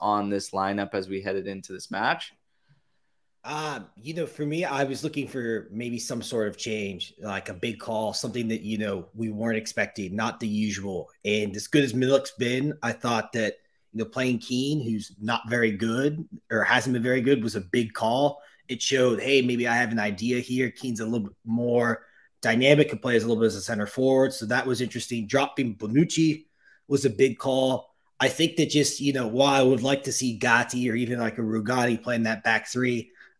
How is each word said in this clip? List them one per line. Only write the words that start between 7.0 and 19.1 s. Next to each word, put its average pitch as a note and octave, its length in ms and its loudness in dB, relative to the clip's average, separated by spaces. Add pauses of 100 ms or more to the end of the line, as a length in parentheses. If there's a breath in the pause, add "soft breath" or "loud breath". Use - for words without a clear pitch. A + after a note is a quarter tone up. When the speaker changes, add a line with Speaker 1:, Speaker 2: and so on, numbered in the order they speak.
Speaker 2:
like G2 300 -6
a G2 40 -10
big G#2+ 240 -6
call, A2+ 360 -2
something A#2+ 340 -4
that, A2+ 140 -2
you G#2+ 160 -4
know, G2 360 -4
we A2 160 -4
weren't A2 280 -2
expecting, G2+ 580 -4
not A2+ 240 -2
the A#2 80 -4
usual. G2 640 -4 (140)
And G#2 300 0
as G#2 140 -8
good D3 160 4
as A#2+ 80 -2
Milik's B2+ 400 2
been, C3 500 -2
I A#2 100 -2
thought A#2 420 -2
that, A2 240 -2 (340)
you A2 60 -8
know, A2 60 -2
playing B2+ 340 -2
Keane, C3+ 440 -2
who's A2 380 -4
not A2+ 280 -2
very A#2 220 2
good B2 560 -2 (240)
or - 140 2
hasn't B2 300 2
been A#2 80 0
very B2+ 180 2
good, B2+ 220 2
was A2 120 -4
a G#2+ 60 -2
big A2 320 -2
call. C3 480 0 (280 loud breath)
It B2 140 -6
showed, B2+ 380 4